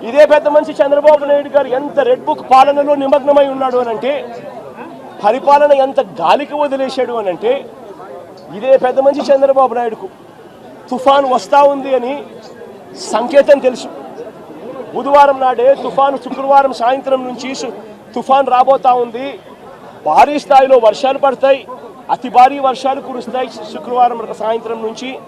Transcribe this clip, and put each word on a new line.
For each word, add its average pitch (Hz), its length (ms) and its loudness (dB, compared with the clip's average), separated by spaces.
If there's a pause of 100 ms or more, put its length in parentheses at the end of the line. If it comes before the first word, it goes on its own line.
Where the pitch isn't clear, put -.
ఇదే 285 180 6
పెద్ద 302 220 2
మనిషి 302 340 0
చంద్రబాబు 285 420 4
నాయుడు 285 240 0
గారు 277 180 0
ఎంత 277 340 -4
రెడ్ 247 240 0
బుక్ - 260 -4
పాలనలో 285 440 4
నిమగ్నమై 285 520 2
ఉన్నాడు 262 300 -4
అని 247 120 -2
అంటే, 240 540 -6 (840)
పరిపాలన 285 480 4
ఎంత 269 280 2
గాలికి 190 540 -2
వదిలేశాడు 269 580 -4
అని 214 160 -4
అంటే, 196 360 -4 (920)
ఇదే 262 200 2
పెద్ద 254 240 0
మనిషి 277 320 0
చంద్రబాబు 269 420 2
నాయుడుకు 240 340 -6 (800)
తుఫాను 269 380 2
వస్తా 277 340 2
ఉంది 277 320 0
అని 262 280 -4 (920)
సంకేతం 269 460 2
తెలుసు. 254 300 -4 (1040)
బుధవారం 277 460 4
నాడే 254 340 2
తుఫాను, 269 420 -2
శుక్రవారం 269 560 0
సాయంత్రం 262 520 -2
నుంచి 254 300 -10
సు-, 254 160 -10 (440)
తుఫాను 269 360 0
రాబోతా 254 420 2
ఉంది, 247 480 -6 (680)
భారీ 240 320 2
స్థాయిలో 269 400 4
వర్షాలు 226 400 0
పడతాయి, 269 480 0 (440)
అతి 247 180 -6
భారీ 254 300 4
వర్షాలు 269 420 -4
కురుస్తాయి 254 480 -8
శుక్రవారం 233 800 -4 (100)
సాయంత్రం 226 440 -6
నుంచి 240 460 -10